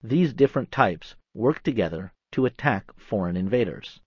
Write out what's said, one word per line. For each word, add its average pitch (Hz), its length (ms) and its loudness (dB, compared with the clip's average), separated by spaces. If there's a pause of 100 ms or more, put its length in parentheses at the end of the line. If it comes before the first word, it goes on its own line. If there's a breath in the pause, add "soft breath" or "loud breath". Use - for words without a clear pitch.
These 143 300 2
different 135 380 2
types 98 460 0 (180)
work 127 280 0
together 90 500 -2 (200)
to 131 140 0
attack 120 500 -2
foreign 90 400 -4
invaders. 98 720 -4